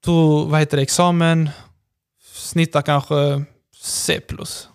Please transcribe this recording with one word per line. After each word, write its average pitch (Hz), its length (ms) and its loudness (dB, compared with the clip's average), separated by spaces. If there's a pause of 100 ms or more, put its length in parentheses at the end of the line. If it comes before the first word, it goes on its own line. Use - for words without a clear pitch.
tog, 156 440 2
vad 151 120 2
heter 151 160 0
det, 135 60 2
examen. 165 680 2 (840)
Snittade 165 480 -2
kanske 143 600 0 (380)
C - 460 -4
plus, - 460 -14